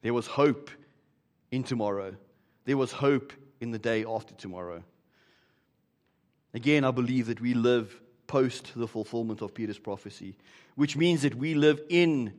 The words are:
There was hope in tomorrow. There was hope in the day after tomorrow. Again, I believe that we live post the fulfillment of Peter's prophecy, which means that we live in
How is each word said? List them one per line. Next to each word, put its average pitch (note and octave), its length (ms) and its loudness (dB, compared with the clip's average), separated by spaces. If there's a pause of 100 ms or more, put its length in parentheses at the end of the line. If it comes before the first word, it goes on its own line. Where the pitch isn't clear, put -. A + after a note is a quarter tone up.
There A#2 140 -2
was A#2 100 0
hope - 460 2 (800)
in B2+ 120 -4
tomorrow. G2+ 520 -4 (500)
There C#3 120 0
was C3 160 0
hope C#3 400 0 (260)
in A#2+ 120 -8
the A2+ 60 -6
day A2 280 0
after A2+ 280 -8
tomorrow. F2+ 500 -12 (1700)
Again, C3+ 320 2
I C3 60 4
believe B2 360 0
that A2+ 140 -6
we A#2+ 120 0
live A#2+ 460 2 (260)
post - 500 -2
the A#2 120 -4
fulfillment A2+ 540 -6
of G2+ 120 -8
Peter's G#2 240 -6
prophecy, G2 580 -12 (400)
which C#3+ 200 0
means E3 260 2
that C3+ 140 0
we D3+ 200 -2
live D3 240 6 (100)
in D#3+ 500 2